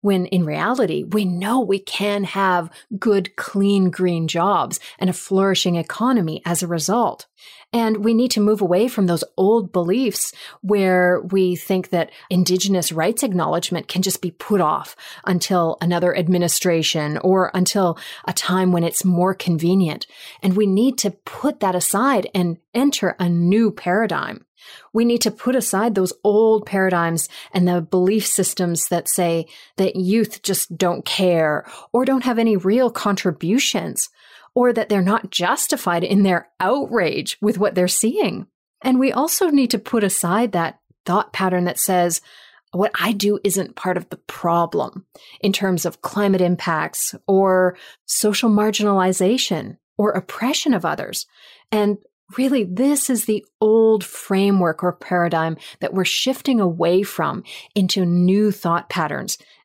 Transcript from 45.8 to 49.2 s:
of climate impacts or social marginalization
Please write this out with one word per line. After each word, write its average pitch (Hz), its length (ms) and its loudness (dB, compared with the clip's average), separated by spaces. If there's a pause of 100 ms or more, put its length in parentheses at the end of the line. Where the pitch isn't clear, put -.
of - 160 -6
climate 202 380 0
impacts 175 720 -2 (140)
or 185 480 2 (300)
social 214 440 0
marginalization 202 1300 0 (220)